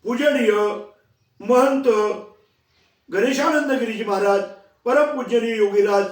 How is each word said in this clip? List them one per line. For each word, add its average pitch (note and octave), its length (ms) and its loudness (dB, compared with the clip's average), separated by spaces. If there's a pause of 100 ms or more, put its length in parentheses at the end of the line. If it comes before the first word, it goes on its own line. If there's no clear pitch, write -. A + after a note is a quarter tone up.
पूजनीय B3 480 0 (880)
महंत C4 440 2 (1300)
गणेशानंद C#4 600 0
गिरीजी A3 320 -4
महाराज, G3 360 0 (440)
परमपूजनीय A#3+ 720 0
योगीराज G3+ 540 2